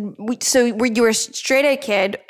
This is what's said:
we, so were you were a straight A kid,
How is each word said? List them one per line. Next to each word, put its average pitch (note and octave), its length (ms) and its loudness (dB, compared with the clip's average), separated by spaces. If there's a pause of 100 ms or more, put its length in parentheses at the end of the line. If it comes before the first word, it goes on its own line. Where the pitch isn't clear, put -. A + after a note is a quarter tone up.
(180)
we, A3 240 -6
so A#3+ 320 2
were A3+ 140 0
you A#3 160 0
were A3+ 60 6
a A3 40 2
straight - 520 -2
A C#4 120 2
kid, A3 400 -2 (120)